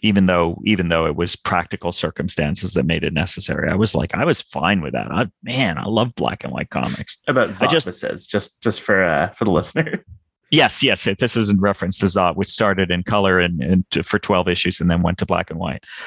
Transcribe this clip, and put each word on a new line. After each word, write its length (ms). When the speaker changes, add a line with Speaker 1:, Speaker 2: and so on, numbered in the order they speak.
Speaker 1:
even 240
though, 400
even 240
though 160
it 100
was 200
practical 560
circumstances 800
that 140
made 160
it 100
necessary. 560
I 60
was 180
like, 220
I 100
was 160
fine 400
with 120
that. 180
I, 160
man, 340
I 60
love 320
black 280
and 80
white 200
comics. 560
Speaker 2:
About 220
Speaker 1:
I 20
Speaker 2:
Zot, 180
Speaker 1:
just 160
Speaker 2:
this 180
is 220
just, 380
just 180
for, 220
uh, 300
for 120
the 60
listener. 580
<laughs> 40
Speaker 1:
Yes, 300
yes. 240
It, 120
this 180
is 120
in 120
reference 380
to 80
Zot, 280
which 140
started 420
in 120
color 360
and, 220
and 300
to, 120
for 160
twelve 300
issues 320
and 100
then 100
went 180
to 60
black 240
and 80
white. 280